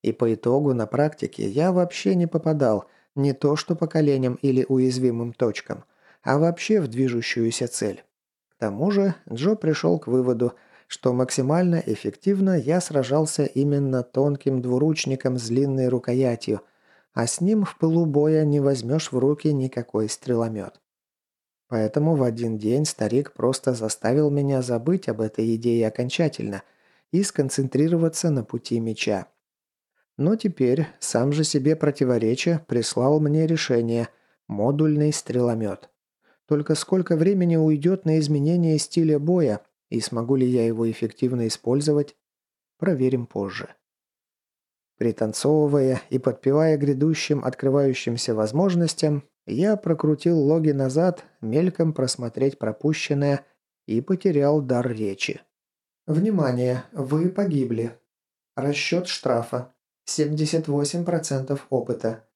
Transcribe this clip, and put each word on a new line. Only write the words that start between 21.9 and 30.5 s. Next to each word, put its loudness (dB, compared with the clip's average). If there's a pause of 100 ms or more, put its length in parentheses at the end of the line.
в 2
один -2
день 0
старик -2
просто 0
заставил 0
меня 0
забыть -2
об -4
этой 0
идее 2
окончательно -4 (480)
и 2
сконцентрироваться 0
на 0
пути -4
меча. -4 (880)
Но 2
теперь 0 (120)